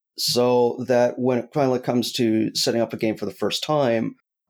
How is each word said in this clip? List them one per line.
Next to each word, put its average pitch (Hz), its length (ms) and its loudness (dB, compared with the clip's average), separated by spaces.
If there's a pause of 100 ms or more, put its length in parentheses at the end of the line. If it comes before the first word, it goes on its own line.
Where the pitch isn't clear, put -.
(180)
so 123 680 2
that 123 300 2
when 127 200 0
it - 160 -8
finally 131 260 2
comes 123 340 -2
to 110 400 0
setting 117 260 0
up 113 120 -2
a 107 60 -10
game 107 180 -2
for - 80 -8
the 101 60 -6
first - 320 -4
time, 120 540 0 (340)